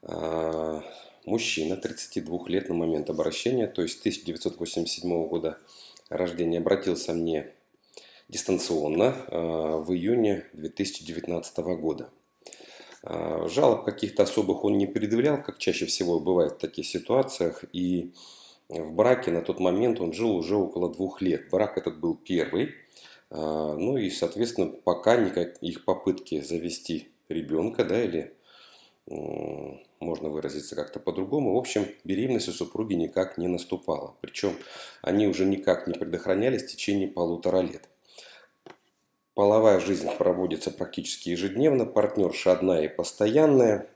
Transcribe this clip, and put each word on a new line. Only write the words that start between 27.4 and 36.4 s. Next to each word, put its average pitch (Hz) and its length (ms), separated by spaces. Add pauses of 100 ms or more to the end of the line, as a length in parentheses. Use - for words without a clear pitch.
да, 107 180
или, 82 300 (720)
м, 73 760 (180)
можно 78 300
выразиться 73 460
как-то 76 220
по-другому. 98 560
В 120 40
общем, 104 280 (180)
беременность 120 440
у 90 40
супруги 98 420
никак 85 420
не 87 120
наступала. 82 760
Причём - 320 (480)
они 104 260
уже 95 160
никак 95 420
не 90 60
предохранялись 95 680